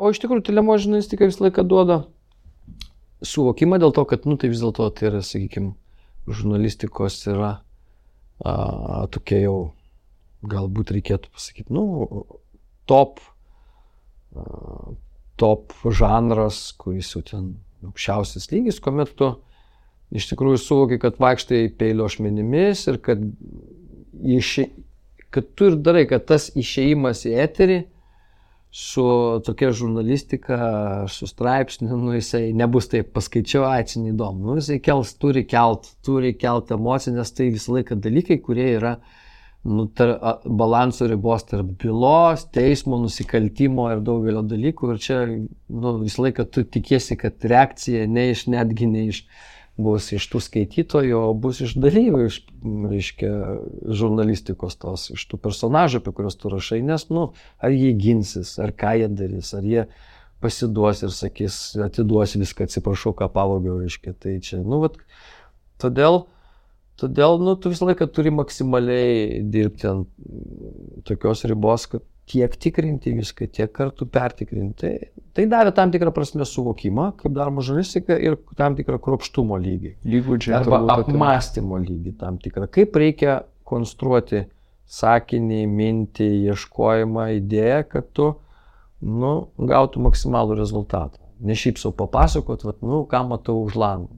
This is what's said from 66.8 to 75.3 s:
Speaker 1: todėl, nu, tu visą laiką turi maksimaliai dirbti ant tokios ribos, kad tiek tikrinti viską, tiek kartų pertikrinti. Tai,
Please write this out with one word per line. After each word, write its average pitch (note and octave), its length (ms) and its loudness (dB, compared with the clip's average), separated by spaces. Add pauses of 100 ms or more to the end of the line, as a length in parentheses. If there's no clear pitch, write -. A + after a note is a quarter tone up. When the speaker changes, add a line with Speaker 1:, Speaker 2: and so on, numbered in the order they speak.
Speaker 1:
todėl, C#3+ 420 4
nu, F#3 160 2
tu F3+ 140 -4
visą F3 160 -2
laiką F3 240 2
turi D3+ 240 0
maksimaliai B2 1080 0
dirbti G#2 480 0
ant F#2+ 180 -4 (960)
tokios A2 420 -2
ribos, A2 400 0
kad - 200 -10 (160)
tiek A#2+ 340 0
tikrinti D#3 580 -2
viską, A2+ 360 -6
tiek A2 220 -4
kartų C#3 360 -4
pertikrinti. G#2+ 680 -4
Tai, - 540 -8